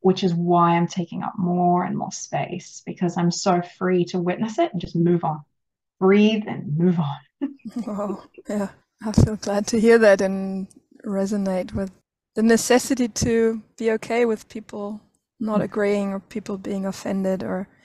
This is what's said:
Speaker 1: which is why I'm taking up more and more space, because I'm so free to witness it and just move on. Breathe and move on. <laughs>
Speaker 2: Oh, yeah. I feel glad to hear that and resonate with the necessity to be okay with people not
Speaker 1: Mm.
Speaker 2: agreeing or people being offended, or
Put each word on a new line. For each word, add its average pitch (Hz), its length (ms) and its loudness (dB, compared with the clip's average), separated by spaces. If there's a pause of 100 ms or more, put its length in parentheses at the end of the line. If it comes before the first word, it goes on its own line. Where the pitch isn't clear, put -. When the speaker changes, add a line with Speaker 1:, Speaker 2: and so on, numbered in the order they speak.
Speaker 1:
which 185 220 2
is 180 120 2
why 170 420 4
I'm 175 100 2
taking 180 360 -6
up - 160 -8
more 175 460 2
and 214 120 -4
more - 160 -6
space, - 720 -8
because 175 320 -4
I'm 175 140 2
so 175 320 0 (160)
free 185 280 0
to 185 120 -6
witness 180 400 -4
it 339 140 0
and 170 80 -6
just - 160 -12
move 170 280 2
on. 156 160 -4 (580)
Breathe 208 480 4
and - 300 -6
move 170 220 2
on. 139 180 -4 (240)
<laughs> 240 480 -8
Speaker 2:
Oh, 202 360 -8 (240)
yeah. 202 200 -4 (360)
I 220 80 -4
feel 214 240 4
glad 202 320 -2
to 226 120 0
hear 226 180 8
that 202 220 6
and 190 480 -4 (360)
resonate 196 720 -2
with 196 160 -4 (440)
the 220 80 0
necessity 240 680 4
to 226 540 0 (140)
be 226 160 0
okay 233 320 0
with 220 240 -2
people 214 520 -12 (400)
not 214 200 0
Speaker 1:
Mm. - 40 0
Speaker 2:
agreeing 202 480 -2
or 196 80 -8
people 202 380 -10
being 196 280 -6
offended, 190 560 -4
or 190 260 -6 (160)